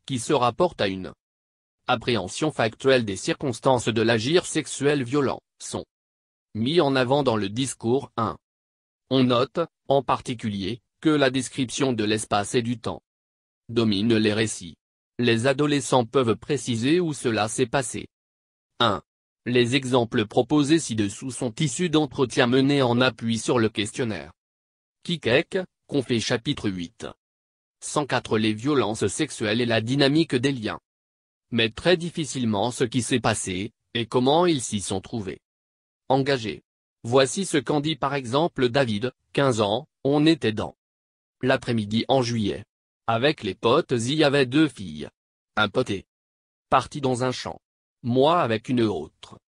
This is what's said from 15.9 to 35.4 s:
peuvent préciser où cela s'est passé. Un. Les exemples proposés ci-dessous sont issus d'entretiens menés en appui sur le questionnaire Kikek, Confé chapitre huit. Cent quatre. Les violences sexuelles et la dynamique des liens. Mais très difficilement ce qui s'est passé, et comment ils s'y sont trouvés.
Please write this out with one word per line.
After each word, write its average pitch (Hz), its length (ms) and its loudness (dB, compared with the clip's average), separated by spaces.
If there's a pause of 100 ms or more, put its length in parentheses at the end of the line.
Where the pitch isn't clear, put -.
peuvent 113 320 0
préciser 127 600 -2
où 170 140 -2
cela 110 340 -2
s'est 123 200 0
passé. 123 420 -4 (720)
Un. 107 220 2 (420)
Les 120 320 4
exemples 123 500 2
proposés 147 520 2
ci-dessous 110 520 -4
sont 120 260 -6
issus 160 340 -2
d'entretiens 143 560 0
menés 135 360 4
en 120 180 2
appui 113 380 0
sur 127 200 0
le 110 100 2
questionnaire 101 640 -6 (720)
Kikek, 156 540 0 (280)
Confé 127 340 0
chapitre 120 500 -4
huit. 87 360 -10 (720)
Cent - 260 -2
quatre. 120 320 -2
Les 107 160 0
violences 113 540 0
sexuelles 120 520 -2
et 123 60 0
la 113 140 2
dynamique 139 560 0
des 131 160 0
liens. 107 280 -6 (720)
Mais 117 180 0
très 170 300 2
difficilement 123 720 -2
ce 127 140 -2
qui 120 180 -2
s'est 127 180 0
passé, 101 520 -4 (200)
et 117 140 -4
comment 135 400 2
ils 156 160 0
s'y 107 180 -6
sont 95 220 -6
trouvés. 98 380 -10 (680)